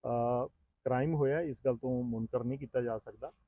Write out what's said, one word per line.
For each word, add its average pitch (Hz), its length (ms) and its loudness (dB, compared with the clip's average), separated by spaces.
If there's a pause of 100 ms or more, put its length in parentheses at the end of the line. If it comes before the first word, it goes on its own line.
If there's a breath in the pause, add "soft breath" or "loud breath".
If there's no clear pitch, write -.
ਅਹ, 120 420 0 (360)
ਕ੍ਰਾਈਮ 135 300 2
ਹੋਇਆ, 143 280 4
ਇਸ 147 240 -4
ਗੱਲ 123 120 4
ਤੋਂ 127 260 -2
ਮੁਨਕਰ 117 400 -2
ਨਹੀਂ 131 160 -2
ਕੀਤਾ 127 220 -2
ਜਾ 117 160 -2
ਸਕਦਾ 113 340 -12 (160)